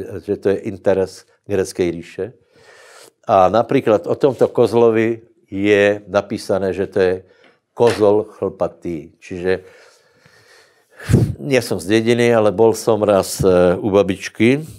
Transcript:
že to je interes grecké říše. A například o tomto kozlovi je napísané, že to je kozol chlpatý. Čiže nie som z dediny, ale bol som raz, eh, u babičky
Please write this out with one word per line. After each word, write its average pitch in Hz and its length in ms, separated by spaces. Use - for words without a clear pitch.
že 101 140
to - 120
je 98 80
interes 95 680
grecké 92 460
říše. 92 400
A 95 220
například 113 580
o 120 80
tomto 123 340
kozlovi 113 760
je 101 560
napísané, 98 640
že 92 140
to 101 140
je 92 240
kozol 107 480
chlpatý. 87 960
Čiže 90 480
nie 135 220
som 113 160
z 98 240
dediny, 120 320
ale 104 220
bol 113 180
som 107 300
raz, 98 420
eh, 90 320
u 104 140
babičky 101 760